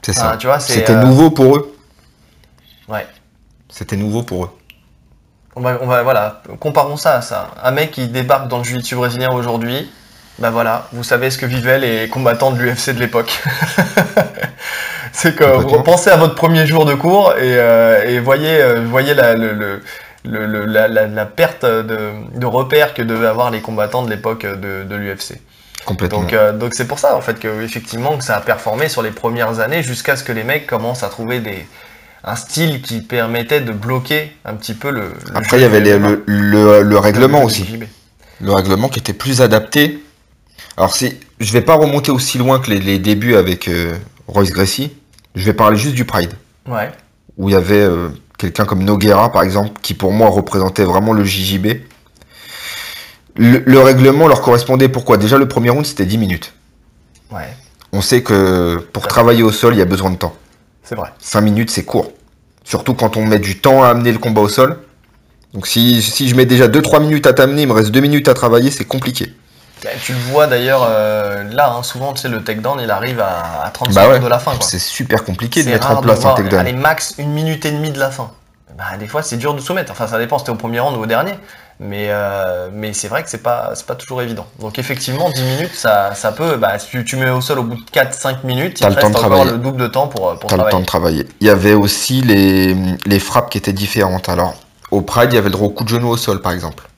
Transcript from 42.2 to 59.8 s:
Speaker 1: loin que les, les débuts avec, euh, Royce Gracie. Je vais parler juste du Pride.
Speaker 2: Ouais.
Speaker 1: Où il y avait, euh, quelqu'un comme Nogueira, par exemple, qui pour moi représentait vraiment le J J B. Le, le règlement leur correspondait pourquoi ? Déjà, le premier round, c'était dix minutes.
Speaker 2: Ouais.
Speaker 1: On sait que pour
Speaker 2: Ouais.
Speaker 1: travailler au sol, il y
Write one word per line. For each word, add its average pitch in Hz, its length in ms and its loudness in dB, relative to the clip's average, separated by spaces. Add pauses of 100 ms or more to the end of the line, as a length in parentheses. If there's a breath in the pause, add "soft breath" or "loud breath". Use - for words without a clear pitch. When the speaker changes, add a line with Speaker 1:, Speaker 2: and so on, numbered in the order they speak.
Speaker 1:
loin 131 220 2
que 127 100 -8
les, 101 100 0
les 98 200 0
débuts 104 360 2
avec, 92 320 2
euh, 85 300 -4 (300)
Royce 95 240 0
Gracie. 95 420 -4 (420)
Je 95 80 -8
vais 107 100 0
parler 107 240 4
juste 127 180 -2
du 120 100 -2
Pride. 90 280 -4 (340)
Speaker 2:
Ouais. 117 240 -8 (460)
Speaker 1:
Où 95 120 -2
il 98 40 2
y - 20 6
avait, 95 260 4
euh, 87 280 0 (280)
quelqu'un 98 280 -4
comme 98 180 -2
Nogueira, 104 480 4
par 90 120 2
exemple, 101 280 -2 (100)
qui - 120 -8
pour 95 180 -2
moi 107 180 4
représentait 95 540 0
vraiment 98 300 2
le 104 100 2
J 95 220 -2
J 95 120 -2
B. 92 100 -2 (1700 loud breath)
Le, 120 300 6
le 131 140 8
règlement 135 480 6
leur 143 140 4
correspondait 127 480 4
pourquoi ? 123 280 2
Déjà, 107 200 4
le 135 100 4
premier 120 220 0
round, 143 160 0
c'était 101 200 -2
dix 98 120 -2
minutes. 98 360 -4 (800)
Speaker 2:
Ouais. 85 160 -14 (460)
Speaker 1:
On 98 80 -2
sait 123 220 2
que 92 540 2 (140)
pour - 120 -8
Speaker 2:
Ouais. - 60 -6
Speaker 1:
travailler 117 340 4
au 110 80 4
sol, 120 220 2
il 107 60 2
y - 20 6